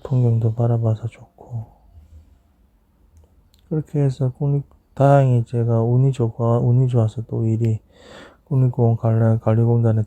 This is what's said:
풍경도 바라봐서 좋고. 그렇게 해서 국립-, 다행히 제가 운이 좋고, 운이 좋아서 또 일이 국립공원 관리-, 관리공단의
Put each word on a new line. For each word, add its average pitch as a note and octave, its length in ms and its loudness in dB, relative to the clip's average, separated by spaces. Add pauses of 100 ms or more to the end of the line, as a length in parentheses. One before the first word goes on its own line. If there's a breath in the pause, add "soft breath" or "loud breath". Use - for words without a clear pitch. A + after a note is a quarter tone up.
풍경도 A#2 520 -2
바라봐서 A2+ 520 -2
좋고. - 600 -16 (2000)
그렇게 D3+ 320 -4
해서 C3 320 -2
국립-, C#3+ 320 -4 (280)
다행히 C3+ 520 2
제가 A#2 380 0
운이 B2+ 280 2
좋고, A#2 560 0
운이 B2 220 2
좋아서 A2+ 340 0
또 A#2 220 -6
일이 A2+ 340 -2 (640 loud breath)
국립공원 B2 540 0
관리-, A2+ 420 2
관리공단의 A2+ 680 2